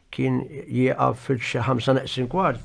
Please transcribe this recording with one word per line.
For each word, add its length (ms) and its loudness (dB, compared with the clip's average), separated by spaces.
kien 380 0
jieqaf 800 0
fil-xi 320 -2
ħamsa 380 2
neqsin 340 -4
kwart, 340 0